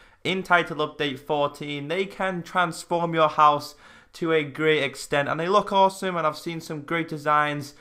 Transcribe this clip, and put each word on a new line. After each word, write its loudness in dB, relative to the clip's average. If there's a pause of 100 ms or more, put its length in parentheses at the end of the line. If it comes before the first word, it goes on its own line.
(240)
in -2
Title 2
Update -4
fourteen. -4
They -2
can -6
transform -2
your 6
house 4 (380)
to -2
a 2
great 0
extent, -2
and -2
they -2
look 2
awesome, 2
and 0
I've 0
seen -8
some -10
great -2
designs 0